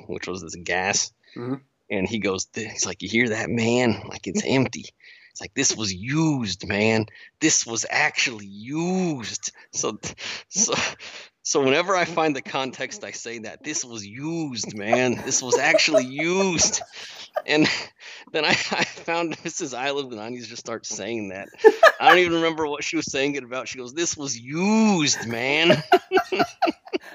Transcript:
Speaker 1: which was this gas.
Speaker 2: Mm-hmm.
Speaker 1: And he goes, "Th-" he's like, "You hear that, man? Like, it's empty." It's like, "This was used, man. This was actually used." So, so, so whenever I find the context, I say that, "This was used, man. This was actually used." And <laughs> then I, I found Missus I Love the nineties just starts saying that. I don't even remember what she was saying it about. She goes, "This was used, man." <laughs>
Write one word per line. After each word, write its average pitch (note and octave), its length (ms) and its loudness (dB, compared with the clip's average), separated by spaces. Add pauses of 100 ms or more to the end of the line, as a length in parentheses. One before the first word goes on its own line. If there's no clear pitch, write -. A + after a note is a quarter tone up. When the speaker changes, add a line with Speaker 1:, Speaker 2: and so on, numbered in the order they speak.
Speaker 1:
which - 220 -8
was F#2 120 -8
this D#2+ 140 -12
gas. F2+ 560 -2 (260)
Speaker 2:
Mm-hmm. B2+ 180 -6 (360)
Speaker 1:
And F#2+ 160 0
he A2+ 120 -2
goes, F#2+ 260 -2
"Th-" G#2+ 260 -8
he's - 140 -4
like, F#2 160 -6
"You F#2+ 80 -6
hear A2+ 200 2
that, G#2+ 200 -2
man? A#2 580 2
Like, - 200 -10
it's G3 180 -2
empty." B2 400 0 (460)
It's - 100 -18
like, F#2 120 -14
"This B2+ 220 2
was G2+ 180 -2
used, B2 720 0
man. G#2+ 380 4 (340)
This - 260 4
was A2+ 240 -4
actually B2 580 0
used." D3 1040 -2 (200)
So, - 280 -4 (500)
so, - 240 0 (680)
so C#3+ 200 2
whenever E3+ 320 4
I F3 100 2
find D#3+ 300 2
the B2+ 60 -6
context, C3 600 -6
I G2+ 80 -10
say A#2 280 -10
that, G#2+ 240 -14
"This D3 220 -4
was A2+ 220 -10
used, C#3 680 -6
man. A#2 500 2
This C3 180 0
was B2 160 4
actually D3+ 460 6
used." E3 760 2 (640)
And D3+ 220 6 (320)
<laughs> - 320 -20
then D#3 140 0
I, E3+ 40 4
I - 360 2
found E3+ 580 -4
Missus D#3+ 320 -6
I C3+ 160 -2
Love C#3 180 -4
the A#2+ 60 -12
nineties A#2 320 -10
just A#2 140 -14
starts - 280 -8
saying G#2+ 400 -4
that. F#2+ 200 -10 (500)
I C#3+ 100 6
don't F3 100 8
even F3 140 2
remember D#3+ 320 0
what D3 180 -4
she - 120 -4
was D3+ 160 -4
saying C#3+ 240 0
it C3 80 -6
about. A#2+ 240 -8
She C3 100 -12
goes, B2 160 -12
"This D#3+ 240 -4
was C3 220 -6
used, F3 880 2
man." C#3+ 560 4 (480)
<laughs> - 120 2 (720)